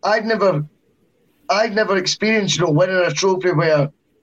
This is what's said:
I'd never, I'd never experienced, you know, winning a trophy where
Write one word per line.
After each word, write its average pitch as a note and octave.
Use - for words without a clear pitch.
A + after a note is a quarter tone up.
I'd G#3+
never, F#3+
I'd G#3
never G3+
experienced, G3
you F3
know, E3+
winning F#3
a F3
trophy F3+
where D3+